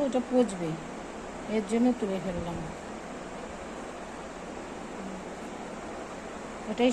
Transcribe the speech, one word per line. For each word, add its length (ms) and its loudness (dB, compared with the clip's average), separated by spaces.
এটা 140 4
পচবে, 380 6
এর 160 6
জন্য 160 8
তুলে 260 2
ফেললাম। 320 0
এটাই 220 8